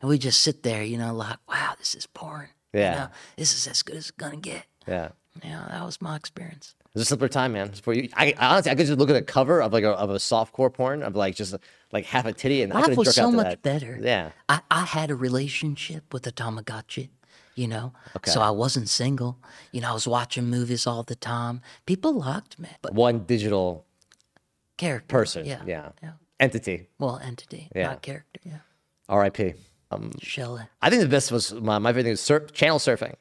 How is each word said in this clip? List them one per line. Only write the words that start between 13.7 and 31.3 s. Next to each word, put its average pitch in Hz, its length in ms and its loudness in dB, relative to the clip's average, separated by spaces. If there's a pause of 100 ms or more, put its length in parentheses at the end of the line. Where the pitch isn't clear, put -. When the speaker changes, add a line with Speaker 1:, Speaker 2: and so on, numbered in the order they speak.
Speaker 2:
Yeah. 101 280 0 (180)
Speaker 1:
I, 156 120 2 (120)
I 160 140 2
had 156 260 -2
a - 20 -2
relationship 139 960 -4
with 131 140 -8
a 123 60 -8
Tamagotchi, 110 800 -8 (440)
you 123 140 -2
know? 113 240 -6 (240)
Speaker 2:
Okay. - 160 -2
Speaker 1:
So 131 80 4
I 107 100 6
wasn't 113 380 0
single. 123 500 -2 (320)
You 123 120 -8
know, 117 80 -4
I - 20 -2
was 113 160 -4
watching 120 420 0
movies 120 340 0
all 117 200 -2
the 120 100 -8
time. 120 460 -6 (260)
People 190 260 0
liked 143 460 -4
me. 165 120 -14 (120)
But - 120 -8
Speaker 2:
One 117 260 4
digital 98 680 0 (880)
Speaker 1:
character. 143 300 -4
Speaker 2:
person. 98 400 2
Speaker 1:
Yeah. 127 180 -10
Speaker 2:
Yeah. 78 260 -8 (120)
Speaker 1:
Yeah. 160 100 -14 (280)
Speaker 2:
Entity. 110 480 0 (100)
Speaker 1:
Well, 131 240 -4
entity, - 500 -16
Speaker 2:
Yeah. 92 160 -2
Speaker 1:
not - 140 -8
character. - 420 -14
Yeah. 156 140 -14 (500)
Speaker 2:
R 101 140 4
I 98 80 2
P. 95 240 -2 (380)
Um, 53 180 -8 (100)
Speaker 1:
Shelley. 120 420 -10 (200)
Speaker 2:
I - 80 8
think 233 120 6
the 151 60 4
best 135 220 4